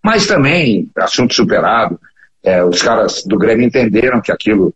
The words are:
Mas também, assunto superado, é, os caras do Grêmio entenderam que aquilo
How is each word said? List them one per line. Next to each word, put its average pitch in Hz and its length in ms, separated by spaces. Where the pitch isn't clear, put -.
Mas 208 220
também, 143 680
assunto 117 380
superado, 92 640
é, 90 180
os 87 200
caras 110 420
do 98 140
Grêmio 113 280
entenderam 117 540
que - 100
aquilo 92 460